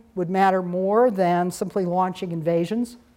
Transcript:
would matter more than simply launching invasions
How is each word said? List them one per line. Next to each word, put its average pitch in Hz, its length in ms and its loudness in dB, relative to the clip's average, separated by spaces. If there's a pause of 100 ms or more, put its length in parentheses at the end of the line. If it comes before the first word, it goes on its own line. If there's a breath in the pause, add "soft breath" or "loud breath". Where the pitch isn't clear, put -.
(140)
would 175 160 -4
matter 190 320 2
more 190 480 2
than 180 400 2
simply 190 360 -4
launching 180 460 -2
invasions 170 640 -2 (200)